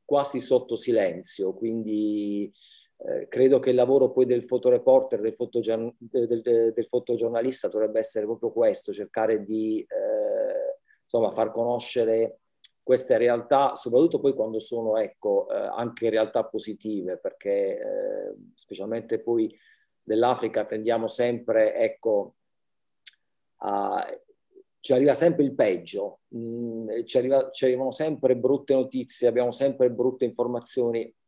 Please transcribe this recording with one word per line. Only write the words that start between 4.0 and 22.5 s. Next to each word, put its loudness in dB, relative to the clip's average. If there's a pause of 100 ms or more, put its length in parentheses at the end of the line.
poi 4
del 0
fotoreporter, 4
del -2
fotogiorn-, -2
de-, -2
del, -2
de-, 4
del -2
fotogiornalista -2
dovrebbe -2
essere -2
proprio -4
questo, 0
cercare -2
di, -4
eh, -4 (240)
insomma, -2
far -2
conoscere 0 (420)
queste 2
realtà, 2
soprattutto 2
poi 2
quando -4
sono, -2
ecco, 0
eh, -2
anche -4
realtà 0
positive, -8
perché, -4
eh, -6 (200)
specialmente -6
poi -2 (520)
nell'Africa 0
tendiamo -2
sempre, 0
ecco, -2 (1300)